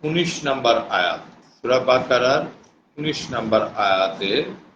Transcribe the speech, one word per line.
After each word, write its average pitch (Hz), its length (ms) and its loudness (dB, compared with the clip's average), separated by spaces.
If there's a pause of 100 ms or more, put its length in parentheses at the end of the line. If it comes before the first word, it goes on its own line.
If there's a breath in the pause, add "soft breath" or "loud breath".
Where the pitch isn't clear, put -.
উনিশ 165 380 -2
নম্বর 127 300 2 (160)
আয়াত। 87 300 0 (280)
সূরা 127 320 0
বাকারার 127 600 2 (560)
উনিশ 151 320 -6
নম্বর 110 300 0
আয়াতে 98 840 0 (320)